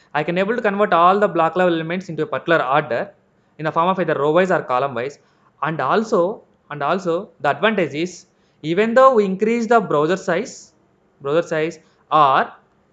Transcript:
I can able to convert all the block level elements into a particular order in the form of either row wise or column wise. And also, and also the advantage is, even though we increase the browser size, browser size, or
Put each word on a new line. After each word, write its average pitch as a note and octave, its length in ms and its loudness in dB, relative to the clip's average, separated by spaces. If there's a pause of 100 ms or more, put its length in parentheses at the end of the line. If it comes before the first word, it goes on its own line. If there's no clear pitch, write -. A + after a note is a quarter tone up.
(120)
I D3+ 120 -2
can E3+ 120 -4
able G3+ 200 -2
to A#3 40 -6
convert G3+ 320 0
all F3+ 280 4
the G#3 80 4
block E3 280 0
level F3+ 160 2
elements E3 360 -4
into D#3 160 -6
a - 20 -4
particular D3 380 0
order C#3+ 480 -2 (460)
in D3+ 60 -8
the D#3 80 -4
form E3+ 160 0
of F#3+ 120 0
either D#3+ 140 -2
row C#3+ 180 0
wise F#3 180 2
or D#3+ 120 0
column C3 300 -2
wise. B2 280 -8 (420)
And D3+ 180 -4
also, F#3+ 600 -2 (280)
and D3 120 -10
also F3 480 -4 (100)
the - 100 0
advantage F3 440 -2
is, F3 320 -8 (360)
even G3 320 -2
though C4 200 8
we G#3 100 4
increase G#3+ 440 -2
the A#3 120 4
browser D#3+ 360 0
size, F#3 560 -6 (480)
browser D#3 260 -2
size, D#3+ 320 -4 (320)
or D3 420 2 (400)